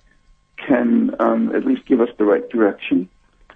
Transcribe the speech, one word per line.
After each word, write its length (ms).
can, 600
um, 380
at 80
least 220
give 140
us 180
the 60
right 260
direction. 580